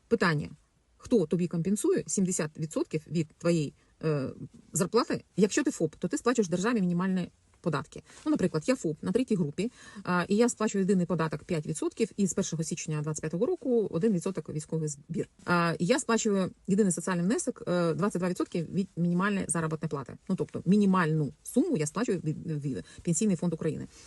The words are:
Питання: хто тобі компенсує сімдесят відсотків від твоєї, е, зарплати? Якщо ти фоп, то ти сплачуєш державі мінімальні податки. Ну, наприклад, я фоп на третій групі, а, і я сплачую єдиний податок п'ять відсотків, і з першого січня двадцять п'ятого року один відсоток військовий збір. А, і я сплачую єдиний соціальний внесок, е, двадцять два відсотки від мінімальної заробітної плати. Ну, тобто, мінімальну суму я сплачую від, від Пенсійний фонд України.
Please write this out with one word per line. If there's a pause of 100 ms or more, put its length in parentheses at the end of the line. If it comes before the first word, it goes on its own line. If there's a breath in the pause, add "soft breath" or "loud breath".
Питання: (460)
хто
тобі
компенсує
сімдесят
відсотків
від (100)
твоєї, (300 soft breath)
е, (420)
зарплати? (120)
Якщо
ти
фоп,
то
ти
сплачуєш
державі
мінімальні (300)
податки. (240 loud breath)
Ну,
наприклад,
я
фоп
на
третій
групі, (320 loud breath)
а,
і
я
сплачую
єдиний
податок
п'ять
відсотків,
і
з
першого
січня
двадцять
п'ятого
року
один
відсоток
військовий
збір. (160)
А,
і
я
сплачую (160)
єдиний
соціальний
внесок,
е,
двадцять
два
відсотки
від
мінімальної
заробітної
плати. (120)
Ну,
тобто,
мінімальну (100)
суму
я
сплачую
від,
від (180 loud breath)
Пенсійний
фонд
України. (180 loud breath)